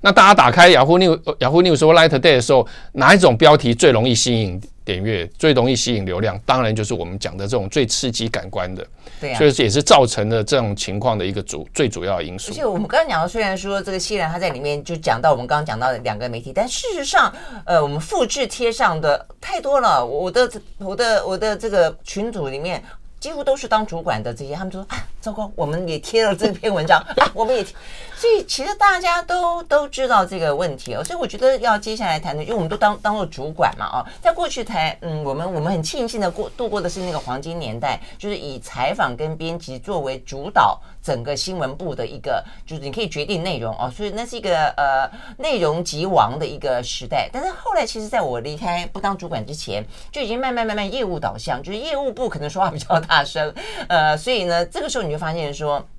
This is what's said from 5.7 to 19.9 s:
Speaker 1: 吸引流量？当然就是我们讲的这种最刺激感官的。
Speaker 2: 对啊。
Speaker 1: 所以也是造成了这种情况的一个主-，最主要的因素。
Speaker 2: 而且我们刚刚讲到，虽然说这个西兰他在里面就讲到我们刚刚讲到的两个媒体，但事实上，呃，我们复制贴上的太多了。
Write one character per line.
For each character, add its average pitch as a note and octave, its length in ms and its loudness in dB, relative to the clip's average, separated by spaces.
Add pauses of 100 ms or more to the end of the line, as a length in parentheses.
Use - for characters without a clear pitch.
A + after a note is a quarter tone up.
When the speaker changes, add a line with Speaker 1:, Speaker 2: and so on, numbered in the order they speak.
Speaker 1:
吸 A#2+ 200 0
引 G2 100 -2
流 F#2 140 -2
量？ G2+ 260 0
当 B2+ 160 2
然 G#2+ 140 2
就 G#2+ 80 -2
是 G#2 100 -4
我 E2+ 100 -4
们 F2+ 140 -8
讲 - 180 -8
的 G2 120 -6
这 B2 100 0
种 G2 120 -2
最 C3+ 180 2
刺 B2 240 -2
激 A2+ 160 -4
感 - 200 -4
官 F#2 280 -6
的。 F#2 100 -10 (340)
Speaker 2:
对 C#3 140 -8
啊。 A2+ 40 -4
Speaker 1:
所 D3 100 6
以 C3+ 80 8
也 A#2 140 4
是 C3+ 120 2
造 C#3+ 240 8
成 A2 240 -2
了 A2+ 140 2
这 C#3 140 2
种 G#2 180 0
情 G2+ 240 -6
况 A#2+ 180 2
的 F#2+ 80 -2
一 G2 60 -2
个 G2+ 100 -4
主-， - 320 -10
最 B2+ 160 2
主 F2 140 -8
要 F#2+ 140 -2
的 E2+ 60 -4
因 F2 140 -10
素。 - 140 -10
Speaker 2:
而 - 20 -8
且 - 100 -6
我 G3 140 0
们 G#3 100 -2
刚 C#4+ 120 2
刚 D#4+ 100 0
讲 E3+ 100 0
到， E3+ 80 0
虽 A3+ 140 -4
然 F#3+ 160 -2
说 G3 240 -4
这 G3 100 -8
个 F#3+ 80 -4
西 G3+ 200 -4
兰 D#3+ 100 -2
他 F3 80 -6
在 F3+ 120 -2
里 C3+ 100 -6
面 D3 240 -4
就 E3+ 120 -6
讲 B2 240 -2
到 D#3 120 4
我 C3 60 4
们 B2 100 -6
刚 D3+ 100 0
刚 D3+ 80 -2
讲 A2+ 140 -6
到 C3 120 0
的 A#2 80 -4
两 A#2 180 -4
个 A#2+ 120 -6
媒 A#2 100 -8
体， B2+ 140 -12
但 A3+ 140 -2
事 - 260 -6
实 D4+ 100 -6
上， - 300 2 (320)
呃， E3+ 160 4
我 C#3+ 60 0
们 D3 120 -4
复 E4 260 -2
制 C4 200 -2
贴 A#3 260 -2
上 G3+ 280 0
的 D3+ 260 0 (140)
太 - 200 -6
多 C#4 200 0
了。 E3 260 4